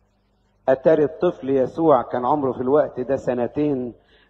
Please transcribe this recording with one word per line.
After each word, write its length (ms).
أتاري 360
الطفل 460
يسوع 520
كان 240
عمره 260
في 80
الوقت 400
ده 160
سنتين، 760